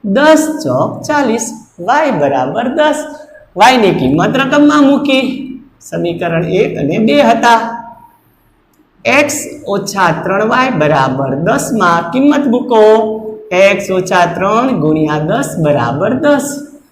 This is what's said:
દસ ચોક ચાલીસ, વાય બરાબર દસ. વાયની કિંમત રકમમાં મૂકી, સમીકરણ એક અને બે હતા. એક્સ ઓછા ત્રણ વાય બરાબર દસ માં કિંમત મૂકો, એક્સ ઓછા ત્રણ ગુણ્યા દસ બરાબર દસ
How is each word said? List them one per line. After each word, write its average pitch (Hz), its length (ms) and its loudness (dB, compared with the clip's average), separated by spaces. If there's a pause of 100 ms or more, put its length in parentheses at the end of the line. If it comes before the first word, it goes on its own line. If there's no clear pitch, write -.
દસ 233 360 4 (220)
ચોક 135 280 -2 (160)
ચાલીસ, 262 380 0 (340)
વાય 269 320 0
બરાબર 147 580 -2
દસ. 302 300 0 (580)
વાયની 220 340 4
કિંમત 156 460 0
રકમમાં 294 460 4
મૂકી, 269 420 2 (560)
સમીકરણ 165 640 -4
એક 180 320 -2
અને 147 220 -2
બે 277 240 2
હતા. 233 360 4 (1500)
એક્સ 285 300 0 (320)
ઓછા 196 440 -2 (120)
ત્રણ 196 260 -2
વાય 262 200 0
બરાબર 139 680 0
દસ 208 380 -2
માં 180 380 0
કિંમત 294 360 2
મૂકો, 233 340 2 (720)
એક્સ 190 400 2
ઓછા 185 340 0
ત્રણ 202 540 -2
ગુણ્યા 151 400 0
દસ 196 300 -2 (140)
બરાબર 147 520 0
દસ 294 320 0 (440)